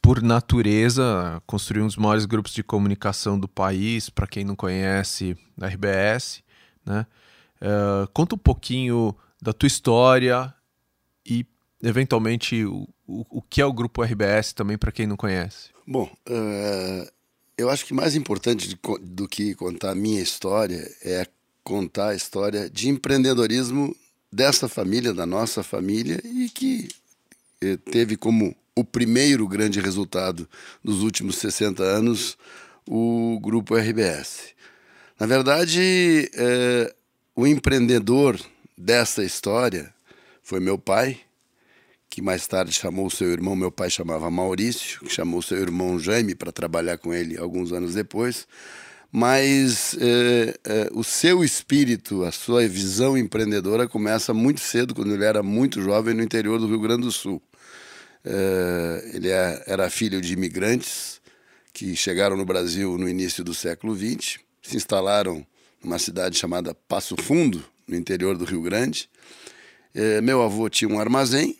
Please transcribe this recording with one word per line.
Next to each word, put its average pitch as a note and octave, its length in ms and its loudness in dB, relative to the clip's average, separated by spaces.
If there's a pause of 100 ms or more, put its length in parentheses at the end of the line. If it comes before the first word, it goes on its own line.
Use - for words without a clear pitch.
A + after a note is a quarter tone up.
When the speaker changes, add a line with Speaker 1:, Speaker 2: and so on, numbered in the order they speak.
Speaker 1:
por B2 200 8
natureza, A#2 1200 2
construiu G#2 360 -4
um G#2+ 60 0
dos G2 80 -6
maiores G#2+ 300 2
grupos G#2+ 260 -2
de G#2+ 100 -8
comunicação G2+ 720 -2
do G2 120 -2
país, G2+ 600 -2
pra - 180 -2
quem G2+ 180 -6
não G2 100 -4
conhece, F#2+ 840 -2 (240)
a F#2 60 -6
R F#2+ 100 -4
B G2 120 -2
S, G2+ 540 0 (420)
né? G#2 220 -4 (540)
É, G2+ 520 0
conta F3+ 240 0
um - 20 -10
pouquinho A#2+ 800 2 (260)
da A2 100 -2
tua - 140 0
história B2+ 880 4 (720)
e, A#2+ 200 -2 (380)
eventualmente, A#2 840 0
o, G2 240 -6 (160)
o, A2 260 -10
o B2 120 -8
que - 180 -2
é C#3+ 60 6
o C3+ 60 0
Grupo A#2 320 -2
R A#2 100 -2
B G#2 100 0
S G#2 300 2
também, G#2 240 -4
pra - 140 -2
quem A2 160 -4
não G2+ 80 -2
conhece. F#2+ 540 -4 (140)
Speaker 2:
Bom, C3 240 -4 (200)
é, G2+ 840 -4 (480)
eu A#2+ 100 0
acho C#3 160 -2
que - 80 -10
mais C#3+ 220 0
importante G#2 540 -2
de F#2 80 -8
co-, - 260 -6
do F#2 240 -8
que G2+ 300 -4
contar F2+ 340 -6
a F#2+ 60 -4
minha G#2 260 0
história F#2 680 -2 (140)
é F#2 240 -2 (380)
contar G2+ 460 -2
a G2+ 40 -2
história G2+ 560 -4
de A#2 180 -2
empreendedorismo C3 1040 2 (400)
dessa C3+ 360 2
família, A2 440 0
da F2 140 -4
nossa G2+ 380 -2
família, A2 580 -2
e A#3+ 260 -4
que, B3+ 400 -4 (720)
eh, F#2+ 160 0 (140)
teve A2+ 260 2
como A2 380 2 (240)
o A#2+ 60 2
primeiro A#2+ 640 2
grande G2+ 320 0
resultado F#2 680 -4 (380)
dos G#2 180 -2
últimos G2+ 340 -2
sessenta G2 460 -2
anos, G#2 540 0 (500)
o A#2 540 0
Grupo G#2+ 340 0
R A2 160 2
B A2 120 0
S. D2+ 480 -4 (680)
Na A2 80 -2
verdade, E3 1080 4
eh, B2 600 2 (400)
o B2 120 4
empreendedor B2+ 920 4 (380)
dessa A2 480 2
história G2+ 680 -2 (480)
foi F#2+ 180 -6
meu F#2+ 160 0
pai, A2+ 420 0 (920)
que - 100 -10
mais F#2 260 -2
tarde F#2 260 -2
chamou F#2+ 360 -2
seu F2+ 220 0
irmão, F#2 260 -2
meu F#2 160 -2
pai F2+ 160 -4
chamava E2 420 -4
Maurício, F#2 720 -2
que - 120 -8
chamou F2 280 -2
seu F2+ 160 -4
irmão F2+ 420 0
Jaime G2+ 360 0
pra E2 180 -10
trabalhar E2+ 460 -4
com E2+ 160 -6
ele E2+ 240 -4
alguns F2 340 -6
anos F2 220 -4
depois. G#2+ 520 -4 (640)
Mas, C3+ 880 4
eh, A#2+ 560 4 (120)
eh, G#2+ 260 0
o A#2 100 -4
seu F3+ 400 4
espírito, A#2+ 840 2
a E2+ 60 -2
sua A#2 380 2
visão G2 480 2
empreendedora G#2+ 720 0
começa A2 460 0
muito C3+ 260 2
cedo, B2 340 -2
quando G#2 200 -2
ele G2 100 0
era G#2+ 180 4
muito A2 380 0
jovem, G#2+ 320 2
no A2+ 100 0
interior A2 360 0
do A2+ 80 0
Rio A2 140 0
Grande A#2 220 0
do A#2+ 100 -4
Sul. F#2+ 280 -6 (880)
Eh, F2+ 840 -2
ele F#2 140 -4
é, F#2 400 0
era F#2+ 200 0
filho F#2+ 320 -2
de F2 120 -4
imigrantes F#2+ 880 -2 (520)
que F#2 220 -8
chegaram G2 420 2
no F#2+ 80 -2
Brasil F2+ 540 -2
no F2+ 100 -2
início F2+ 360 -2
do E2+ 100 -6
século F2+ 400 -6
vinte, A2 460 -6 (200)
se - 160 -8
instalaram G2 680 0 (360)
numa E2+ 160 -4
cidade F2+ 380 -4
chamada E2+ 380 -4 (140)
Passo - 280 -4
Fundo, C3+ 460 0 (240)
no - 80 -8
interior F2+ 420 -2
do F2 80 -4
Rio F2 160 -4
Grande. G2+ 480 -2 (840)
Eh, G#2+ 260 2
meu B2+ 220 4
avô A2 260 0
tinha G#2 220 0
um G#2+ 80 2
armazém C3 600 2